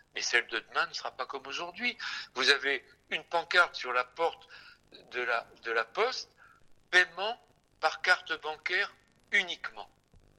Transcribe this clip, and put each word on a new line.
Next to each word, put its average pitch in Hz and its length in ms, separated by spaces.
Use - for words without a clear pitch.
mais 104 60
celle - 260
de 110 120
demain 151 280
ne 160 60
sera - 180
pas 127 140
comme 135 220
aujourd'hui. 175 500
Vous 127 140
avez 135 360
une 165 160
pancarte 170 500
sur 127 160
la 123 140
porte - 420
de 123 100
la, 117 240
de 117 80
la 113 120
poste, - 460
paiement 180 540
par 156 200
carte 175 300
bancaire 180 520
uniquement. 175 580